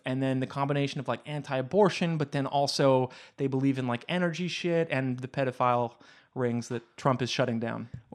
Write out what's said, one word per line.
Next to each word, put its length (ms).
and 160
then 200
the 60
combination 520
of, 80
like, 180
anti-abortion, 920
but 160
then 120
also 640
they 100
believe 320
in, 80
like, 200
energy 400
shit 440
and 280
the 80
pedophile 640
rings 340
that 120
Trump 260
is 80
shutting 300
down. 300